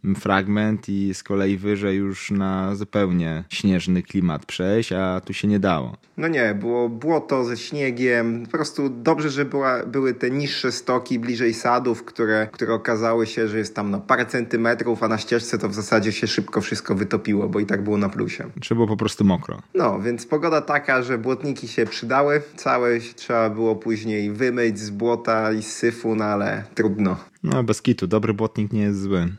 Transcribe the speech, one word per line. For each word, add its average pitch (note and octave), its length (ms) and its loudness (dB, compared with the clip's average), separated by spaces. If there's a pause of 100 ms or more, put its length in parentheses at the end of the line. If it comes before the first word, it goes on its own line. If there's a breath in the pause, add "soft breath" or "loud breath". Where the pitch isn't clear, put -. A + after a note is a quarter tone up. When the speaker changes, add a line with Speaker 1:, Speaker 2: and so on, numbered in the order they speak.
Speaker 1:
mm, G2 120 2
fragment G#2 720 2
i G2 260 0
z - 80 -10
kolei G2 340 0
wyżej G2+ 400 0
już G2 340 -4
na F#2+ 440 0
zupełnie F2+ 720 0
śnieżny F#2 540 2
klimat F2 440 -2
przejść, G2+ 460 0
a F#2 280 0
tu G2 120 -12
się G2+ 160 -2
nie G#2 120 4
dało. D#2+ 360 0 (200)
Speaker 2:
No D#3+ 120 -2
nie, A#2+ 260 2
było A#2 340 0
błoto C3+ 560 0
ze A#2+ 120 -4
śniegiem, A#2+ 960 0
po E3 40 -2
prostu D3 320 -2
dobrze, C#3+ 420 -2
że C#3 140 -2
była, C3 420 -2
były C3 280 -2
te B2 160 -4
niższe C#3 420 -4
stoki B2+ 460 -2
bliżej A#2 360 0
sadów, A#2+ 500 0
które, A2 480 0
które A2+ 220 -2
okazały A2+ 520 0
się, A2 220 -2
że G#2+ 100 -2
jest G#2 180 -6
tam, G#2 140 -2
no, F#2+ 100 -2
parę A#2+ 260 0
centymetrów, A#2 760 0
a A2 60 2
na A2 100 2
ścieżce A#2 400 0
to G#2 100 -2
w G2 60 -4
zasadzie G#2+ 380 2
się - 140 -2
szybko G#2 340 -2
wszystko G#2+ 340 -2
wytopiło, G2+ 540 0
bo G2+ 120 0
i G2+ 60 0
tak G2+ 180 -2
było G#2 140 2
na G2+ 100 2
plusie. G2+ 420 -4 (100)
Speaker 1:
Czy A#2 140 -2
było A#2 120 4
po G#2 100 0
prostu G#2+ 280 0
mokro. - 380 2 (120)
Speaker 2:
No, A2+ 260 2
więc A#2 260 -4
pogoda D#3 340 2
taka, C#3 420 0
że A#2+ 160 -2
błotniki C3 500 -2
się A2+ 180 2
przydały, C#3+ 560 2 (140)
całe B2 440 2
się A#2 140 -14
trzeba A2+ 360 0
było A2 260 2
później G#2+ 540 -2
wymyć A#2+ 480 0
z G#2 120 -8
błota A2+ 640 0
i A2 100 -2
z - 100 -10
syfu, A#2 420 -2
no G#2+ 100 0
ale G#2 400 -2 (100)
trudno. G2+ 420 2 (260)
Speaker 1:
No, C3 220 2
bez A2 180 0
kitu, A#2 240 2
dobry G#2+ 280 2
błotnik G#2+ 380 -2
nie G#2+ 100 2
jest G2+ 180 0
zły. F#2 280 0 (100)